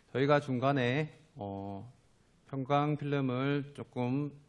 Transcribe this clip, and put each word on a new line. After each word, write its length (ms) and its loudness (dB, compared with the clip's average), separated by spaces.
저희가 280 4
중간에, 760 0
어, 580 -8
편광 480 0
필름을 800 0
조금 580 -2